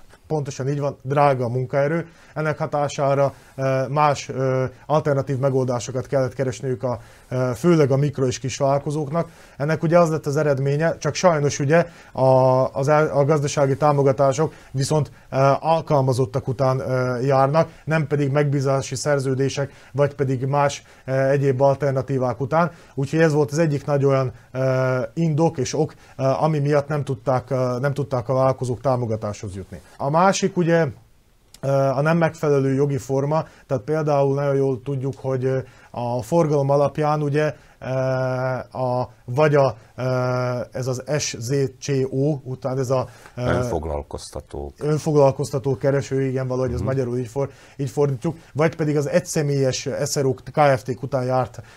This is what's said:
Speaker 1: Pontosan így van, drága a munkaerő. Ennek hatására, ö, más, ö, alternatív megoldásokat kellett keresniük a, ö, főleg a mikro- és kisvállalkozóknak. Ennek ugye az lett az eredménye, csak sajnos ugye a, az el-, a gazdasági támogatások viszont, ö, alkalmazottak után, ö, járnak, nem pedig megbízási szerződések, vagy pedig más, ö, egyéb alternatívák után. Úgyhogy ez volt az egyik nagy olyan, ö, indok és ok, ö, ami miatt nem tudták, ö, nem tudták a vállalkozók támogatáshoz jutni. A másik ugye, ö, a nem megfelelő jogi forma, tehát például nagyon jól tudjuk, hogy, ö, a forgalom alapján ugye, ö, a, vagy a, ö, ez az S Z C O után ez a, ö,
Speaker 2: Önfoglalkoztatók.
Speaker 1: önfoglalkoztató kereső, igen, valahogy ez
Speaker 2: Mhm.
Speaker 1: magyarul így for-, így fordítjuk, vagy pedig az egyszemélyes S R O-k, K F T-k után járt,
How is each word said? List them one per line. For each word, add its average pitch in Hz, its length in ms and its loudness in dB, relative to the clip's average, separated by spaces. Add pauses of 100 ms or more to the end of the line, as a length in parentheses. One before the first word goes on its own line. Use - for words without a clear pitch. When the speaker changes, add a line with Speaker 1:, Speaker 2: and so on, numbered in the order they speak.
(280)
Speaker 1:
Pontosan 139 420 -6
így 147 100 -4
van, 139 220 -4
drága 139 440 2
a 117 40 -2
munkaerő. 143 580 -2 (260)
Ennek 156 240 -4
hatására, 139 760 0 (220)
ö, 135 320 -2
más, 147 420 0
ö, 131 340 -2 (220)
alternatív 143 520 0
megoldásokat 127 720 -2
kellett 131 260 -2
keresniük 127 500 -6
a, 120 160 -4 (300)
ö, 127 260 -2
főleg 156 360 4
a 139 60 2
mikro- 139 300 0
és 123 120 -4
kisvállalkozóknak. 143 880 -2 (280)
Ennek 156 260 -2
ugye 170 160 6
az 165 100 6
lett 156 160 -2
az 143 120 -2
eredménye, 143 600 0
csak - 180 -4
sajnos 147 440 2
ugye 156 260 4 (260)
a, 131 140 0 (480)
az 135 140 -2
el-, 151 200 4
a 143 180 2
gazdasági 143 520 2
támogatások 143 760 2 (180)
viszont, 139 400 0 (200)
ö, 127 60 -2 (220)
alkalmazottak 135 880 0
után, 131 320 0
ö, 127 400 -2
járnak, 139 500 2 (160)
nem 156 220 0
pedig 143 240 0
megbízási 139 640 0
szerződések, 135 760 -2 (200)
vagy 143 240 0
pedig 131 300 -2
más, 143 380 0 (220)
ö, 131 60 -6
egyéb 135 500 2
alternatívák 135 800 0
után. 160 300 0 (240)
Úgyhogy 139 240 -2
ez 160 140 4
volt 143 180 2
az 143 60 -4
egyik 151 280 0
nagy 143 200 0
olyan, 135 260 2 (200)
ö, 131 480 0 (140)
indok 165 440 0
és 123 160 -4
ok, 147 200 -2 (240)
ö, 131 60 -4
ami 147 360 2
miatt 143 280 0
nem 147 160 -2
tudták, 127 460 -2
ö, 127 300 -2
nem 139 140 -2
tudták 131 360 -4
a 135 40 0
vállalkozók 131 480 0
támogatáshoz 113 720 -4
jutni. 90 260 -14 (160)
A 135 120 -4
másik 185 480 2
ugye, 165 280 2 (760)
ö, 135 100 -2
a 135 300 2
nem 160 160 2
megfelelő 143 560 2
jogi 143 240 0
forma, 143 480 -2 (220)
tehát 123 160 -4
például 147 500 0
nagyon 143 220 0
jól 135 280 0
tudjuk, 135 340 -6
hogy, 131 280 -4
ö, 131 120 0 (340)
a 120 300 -6
forgalom 151 480 2
alapján 147 520 2
ugye, 147 320 0 (260)
ö, - 80 -12 (920)
a, 123 320 -2 (160)
vagy 147 300 2
a, 135 200 4 (200)
ö, 123 80 -6 (680)
ez 127 160 -6
az 127 160 -4 (140)
S - 220 -4
Z 120 140 -4 (260)
C - 80 -12 (240)
O 139 320 0
után 131 340 -6
ez 127 120 -2
a, 127 180 0 (280)
ö, 123 60 -8
Speaker 2:
Önfoglalkoztatók. 76 1400 -6
Speaker 1:
önfoglalkoztató 139 1000 2
kereső, 139 440 0
igen, 131 260 -2
valahogy 127 260 -2
ez 120 60 -4
Speaker 2:
Mhm. - 60 -4
Speaker 1:
magyarul 127 320 -2
így 123 100 -4
for-, 139 220 -4 (260)
így 139 140 -6
fordítjuk, 143 460 -2 (180)
vagy 156 220 2
pedig 151 220 0
az 143 100 0
egyszemélyes 143 800 0 (160)
S 151 140 -4
R 135 60 0
O-k, 127 160 -2 (100)
K - 80 -4 (180)
F - 60 -4
T-k 131 200 -8
után 127 200 -2
járt, 127 380 -2 (160)